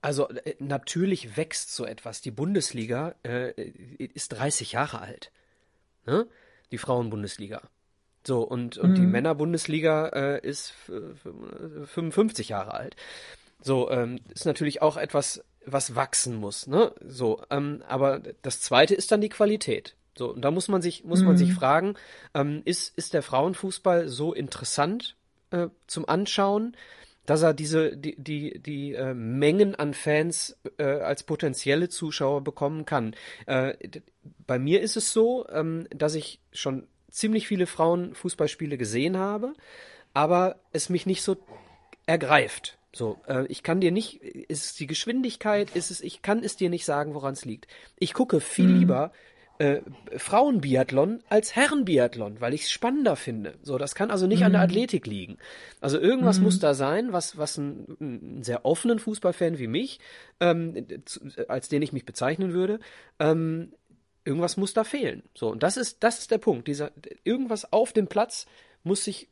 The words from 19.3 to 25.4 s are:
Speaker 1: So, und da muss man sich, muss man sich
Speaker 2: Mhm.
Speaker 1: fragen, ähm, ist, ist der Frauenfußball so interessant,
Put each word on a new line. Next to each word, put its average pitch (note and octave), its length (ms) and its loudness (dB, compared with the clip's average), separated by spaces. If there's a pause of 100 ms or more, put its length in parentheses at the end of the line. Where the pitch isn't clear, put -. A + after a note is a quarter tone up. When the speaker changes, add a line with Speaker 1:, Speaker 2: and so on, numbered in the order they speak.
Speaker 1:
So, B2 160 -6
und A#2+ 100 -8
da C#3+ 80 2
muss F3 180 -2
man G3 140 2
sich, F3 220 -4
muss F3+ 200 4
man F#3 120 8
sich F3+ 140 6
Speaker 2:
Mhm. F3+ 40 2
Speaker 1:
fragen, E3+ 400 4 (400)
ähm, D3 300 0
ist, - 320 -4
ist - 180 -6
der D3+ 80 2
Frauenfußball E3+ 840 0
so D3 240 -4
interessant, - 840 -4 (340)